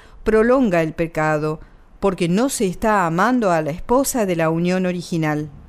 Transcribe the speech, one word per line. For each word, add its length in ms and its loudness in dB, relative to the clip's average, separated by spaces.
prolonga 580 4
el 120 -2
pecado, 680 -2
porque 300 0
no 200 2
se 180 -2
está 380 0
amando 460 0
a 100 2
la 100 -4
esposa 540 0
de 120 -2
la 120 2
unión 360 0
original. 680 -4